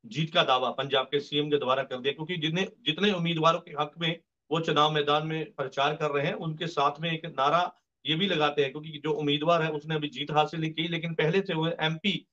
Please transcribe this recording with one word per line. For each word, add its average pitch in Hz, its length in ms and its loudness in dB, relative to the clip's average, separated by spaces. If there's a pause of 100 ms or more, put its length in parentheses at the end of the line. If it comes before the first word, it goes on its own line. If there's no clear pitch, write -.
जीत 160 280 -4
का 175 80 6
दावा 127 280 4
पंजाब 131 360 0
के 143 140 0
सीएम 147 300 -2
के 147 60 4
द्वारा 131 260 0
कर 127 140 -6
दिया, 127 180 -2
क्योंकि 156 220 -6
जितने, 165 320 -2 (180)
जितने 180 260 2
उम्मीदवारों 170 480 2
के - 100 -20
हक 147 280 -4
में 165 220 -2 (300)
वो 165 100 2
चुनाव 151 320 4
मैदान 147 340 2
में 156 260 -4
प्रचार 139 440 -2
कर 151 140 -2
रहे 143 160 0
हैं 190 80 -2
उनके 165 320 -6
साथ 147 340 2
में 165 120 -2
एक 156 140 -6
नारा 151 480 2 (320)
ये 151 80 0
भी 175 120 0
लगाते 147 360 2
हैं, 131 80 2
क्योंकि 151 180 -10
जो 151 240 -4
उम्मीदवार 151 500 2
है 156 80 0
उसने 156 240 -6
अभी 147 140 -2
जीत 143 220 -8
हासिल 151 300 2
नहीं 156 120 -2
की, 165 160 -4
लेकिन 165 260 -4
पहले 165 280 2
से 185 120 -4
वो 160 140 0 (120)
एमपी 160 520 -2